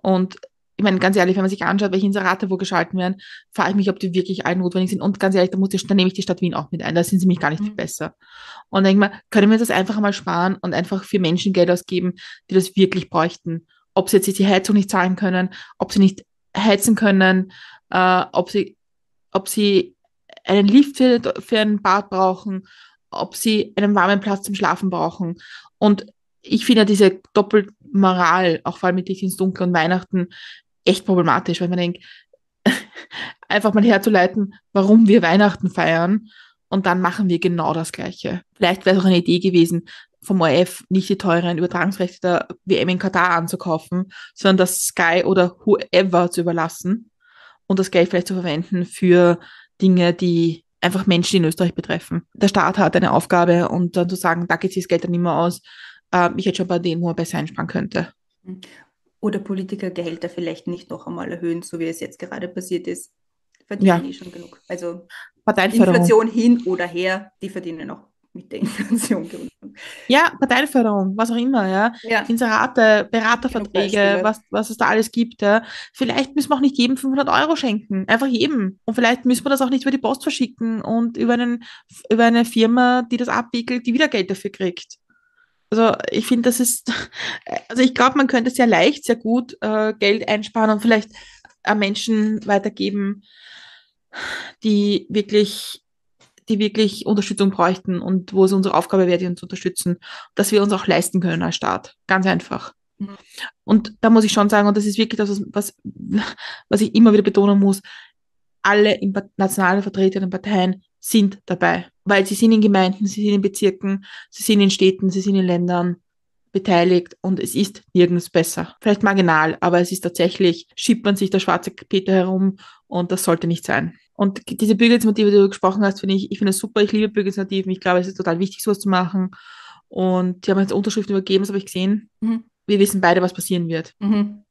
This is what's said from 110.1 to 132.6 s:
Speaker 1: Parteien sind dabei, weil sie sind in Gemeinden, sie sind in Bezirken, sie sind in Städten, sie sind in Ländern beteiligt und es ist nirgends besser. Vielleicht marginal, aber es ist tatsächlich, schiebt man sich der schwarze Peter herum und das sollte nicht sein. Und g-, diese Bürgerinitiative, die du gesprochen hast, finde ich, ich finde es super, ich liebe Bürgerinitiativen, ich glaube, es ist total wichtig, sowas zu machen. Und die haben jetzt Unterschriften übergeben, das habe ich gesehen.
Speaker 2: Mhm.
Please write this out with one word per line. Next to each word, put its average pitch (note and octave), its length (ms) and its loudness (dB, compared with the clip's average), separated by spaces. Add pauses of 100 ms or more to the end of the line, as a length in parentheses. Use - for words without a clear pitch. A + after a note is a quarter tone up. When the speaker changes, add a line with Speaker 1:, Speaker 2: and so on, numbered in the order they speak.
Speaker 1:
Parteien F#3 540 -2 (160)
sind G3+ 460 0
dabei, F3 420 -2 (160)
weil G3 220 2
sie G3 100 -6
sind A3 160 4
in A3 100 6
Gemeinden, G3 460 2
sie G#3 160 -6
sind G#3 120 2
in G3 60 2
Bezirken, G3 640 -2 (260)
sie - 140 -14
sind G#3 160 4
in G3 100 6
Städten, F#3+ 400 2
sie F#3+ 120 -2
sind G3 140 0
in F#3 100 2
Ländern F3 520 -2 (540)
beteiligt F3+ 720 2
und F#3 180 -2
es - 160 -6
ist - 280 -4 (100)
nirgends F3 360 2
besser. - 520 -2
Vielleicht G#3 220 0
marginal, E3 580 2
aber F3 180 2
es F3+ 140 -2
ist F#3 80 -8
tatsächlich, F3 760 -2
schiebt - 300 -2
man G3+ 100 2
sich F#3+ 140 -2
der F#3+ 100 0
schwarze F3+ 320 -2
Peter F#3+ 400 -4
herum F#3+ 460 0 (300)
und F3 260 -4
das F#3 100 -6
sollte E3+ 240 0
nicht E3+ 180 -4
sein. - 320 -4 (160)
Und G3 320 -2
g-, A#3 100 -10
diese G#3+ 200 2
Bürgerinitiative, A3 560 2
die G#3 60 6
du G3 100 6
gesprochen G3 360 -2
hast, F#3+ 180 -2
finde F#3+ 140 -2
ich, F#3+ 160 -4
ich G3 80 -8
finde G3+ 100 0
es F#3+ 80 -2
super, G#3 240 -2
ich G3+ 100 2
liebe G#3+ 160 0
Bürgerinitiativen, F#3+ 640 -4
ich F#3 80 -4
glaube, F3+ 200 2
es F3+ 80 -4
ist F#3+ 100 -12
total F3 220 -2
wichtig, F#3+ 220 -4
sowas G3+ 180 -2
zu G3+ 100 -4
machen. F#3 420 -2 (560)
Und F#3 580 -2
die G3 60 0
haben F#3+ 80 2
jetzt G3 140 -2
Unterschriften G3+ 420 -4
übergeben, F#3+ 280 0
das G3+ 60 -6
habe G3 100 -4
ich F#3+ 60 -10
gesehen. G3 440 -4 (100)
Speaker 2:
Mhm. A3+ 240 -4 (240)